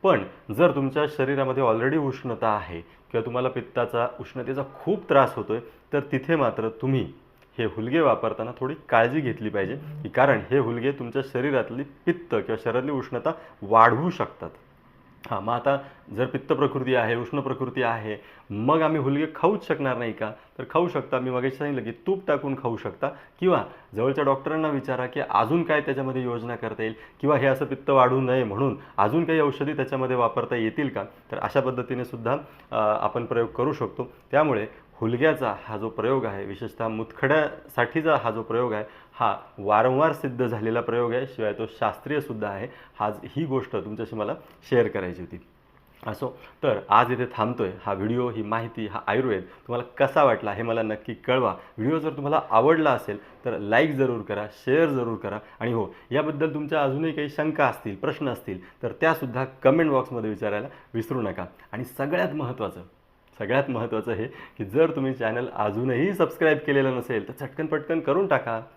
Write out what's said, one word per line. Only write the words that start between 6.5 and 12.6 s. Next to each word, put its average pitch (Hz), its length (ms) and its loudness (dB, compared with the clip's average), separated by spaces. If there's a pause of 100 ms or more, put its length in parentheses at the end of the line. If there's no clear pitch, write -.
तुम्ही 131 440 -2 (460)
हे 117 60 0
हुलगे 117 360 0
वापरताना 113 500 0 (100)
थोडी 131 140 -4 (140)
काळजी 120 320 6
घेतली 113 280 -4
पाहिजे, 101 280 -2 (260)
की - 60 -8
कारण 127 320 4 (100)
हे 131 80 4
हुलगे 120 340 0
तुमच्या 131 300 -4 (100)
शरीरातली 127 500 -2
पित्त 170 480 -4
किंवा 110 340 -2